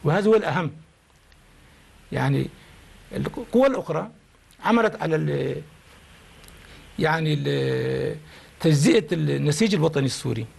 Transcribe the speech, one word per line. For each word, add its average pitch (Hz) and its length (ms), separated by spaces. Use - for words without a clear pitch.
وهذا 190 240
هو 220 60
الأهم. 170 360
يعني 135 360
القوى 233 500
الأخرى 214 440
عملت 220 380
على 160 140
ال-، 143 460
يعني 156 400
ال-، 131 760
تجزئة 160 520
النسيج 151 600
الوطني 151 320
السوري. 120 400